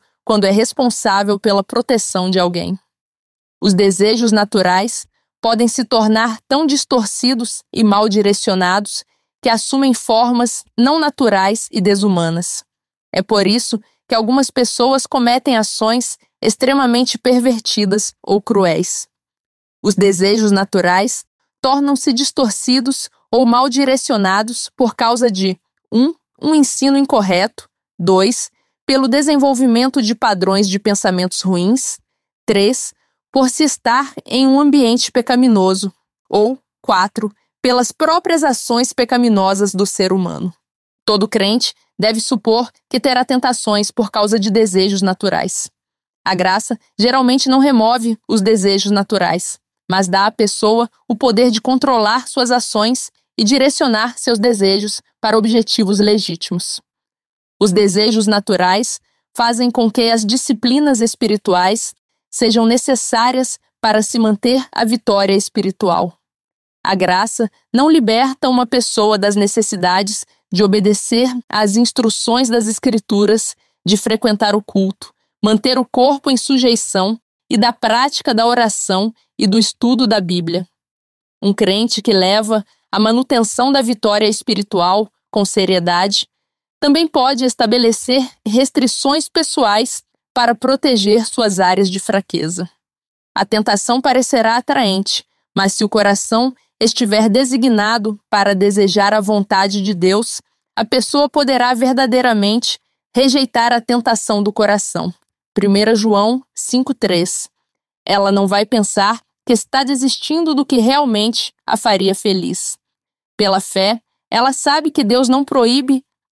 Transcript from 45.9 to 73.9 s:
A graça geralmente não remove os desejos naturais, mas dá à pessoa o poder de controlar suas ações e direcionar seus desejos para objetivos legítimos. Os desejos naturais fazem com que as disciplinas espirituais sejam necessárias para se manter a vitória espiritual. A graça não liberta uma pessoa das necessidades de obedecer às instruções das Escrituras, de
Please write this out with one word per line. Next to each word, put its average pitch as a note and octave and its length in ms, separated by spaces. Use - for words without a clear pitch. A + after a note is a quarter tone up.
A F#3+ 80
graça F#3 460
geralmente B3+ 520
não C4 100
remove A#3 580
os G#3+ 140
desejos G3+ 500
naturais, F#3+ 680
mas F#3 180
dá F#3+ 180
à A3 60
pessoa A3+ 580
o A#3 80
poder B3 360
de A3 100
controlar B3 640
suas B3+ 240
ações A#3 600
e A3+ 60
direcionar B3 720
seus A#3+ 220
desejos G3+ 640
para A3 160
objetivos A3 640
legítimos. G3 800
Os G3 120
desejos G#3 560
naturais G3+ 720
fazem A#3 360
com A#3 180
que A3+ 220
as A3+ 140
disciplinas B3+ 760
espirituais G#3 920
sejam A3+ 360
necessárias B3 920
para G#3+ 200
se A3+ 180
manter A#3 520
a - 120
vitória G3+ 500
espiritual. F#3 840
A F#3+ 100
graça F#3+ 560
não C#4 160
liberta C4 600
uma B3 160
pessoa A3 520
das G3+ 180
necessidades G3 920
de F#3 100
obedecer G#3 640
às G#3 260
instruções A#3 720
das A3+ 200
Escrituras, G#3+ 880
de G3+ 120